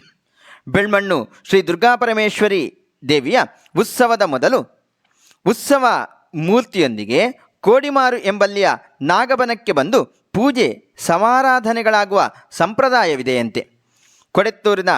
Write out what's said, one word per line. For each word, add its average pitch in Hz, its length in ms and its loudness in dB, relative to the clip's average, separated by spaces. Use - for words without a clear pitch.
ಬೆಳ್ಮಣ್ಣು 196 600 0
ಶ್ರೀ 196 180 2
ದುರ್ಗಾಪರಮೇಶ್ವರಿ 214 1160 0
ದೇವಿಯ 151 300 2
ಉತ್ಸವದ 226 440 0
ಮೊದಲು 165 680 -2
ಉತ್ಸವ 254 420 0
ಮೂರ್ತಿಯೊಂದಿಗೆ 160 920 0
ಕೋಡಿಮಾರು 254 560 2
ಎಂಬಲ್ಲಿಯ 202 520 0
ನಾಗಬನಕ್ಕೆ 233 720 0
ಬಂದು 143 340 0
ಪೂಜೆ 180 640 -2
ಸಮಾರಾಧನೆಗಳಾಗುವ 220 1300 0
ಸಂಪ್ರದಾಯವಿದೆಯಂತೆ. 151 1160 -2
ಕೊಡೆತ್ತೂರಿನ 202 680 0